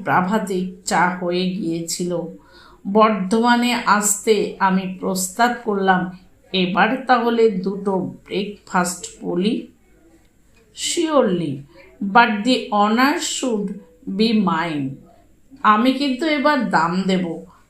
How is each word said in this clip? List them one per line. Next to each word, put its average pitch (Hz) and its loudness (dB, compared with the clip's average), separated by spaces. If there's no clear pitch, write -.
প্রাভাতিক 185 0
চা 180 2
হয়ে 185 -2
গিয়েছিল। 170 -4
বর্ধমানে 226 2
আসতে 208 0
আমি 185 0
প্রস্তাব 190 -2
করলাম, 190 0
"এবার 185 2
তাহলে 233 4
দুটো 190 -2
ব্রেকফাস্ট - -6
বলি।" 190 -2
"Surely, 226 0
but 214 2
the 254 4
honor 226 2
should 214 -4
be 220 2
mine।" 160 -2
"আমি 220 4
কিন্তু 277 -4
এবার 294 0
দাম 175 0
দেব, 170 -2